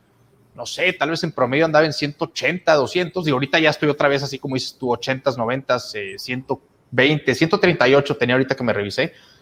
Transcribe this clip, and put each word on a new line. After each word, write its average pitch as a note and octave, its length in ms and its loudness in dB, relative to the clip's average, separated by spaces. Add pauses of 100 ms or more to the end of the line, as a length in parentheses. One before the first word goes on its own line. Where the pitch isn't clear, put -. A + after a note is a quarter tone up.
(560)
no A#2 100 -12
sé, F3+ 280 0
tal D3 160 -2
vez E3 140 -2
en E3 100 -4
promedio C3 320 2
andaba D#3 200 4
en D3+ 60 0
ciento D3 340 -4
ochenta, D#3+ 500 0
doscientos, E3 520 -2
y D3 40 2
ahorita C3+ 280 0
ya D#3 120 4
estoy D3+ 180 0
otra C#3+ 180 2
vez C#3 160 2
así C3+ 160 -8
como C3+ 160 -6
dices - 240 -6
tú, B2 140 -2
ochentas, C3 440 -4
noventas, B2 560 -4
eh, G2+ 240 -10
ciento, B2+ 440 -6 (300)
veinte, C3+ 440 2
ciento G3+ 240 2
treinta E3+ 280 2
y C3+ 80 6
ocho C#3 220 2
tenía B2 180 0
ahorita C3+ 200 0
que B2+ 80 -6
me A2+ 100 0
revisé. G2+ 400 -4 (280)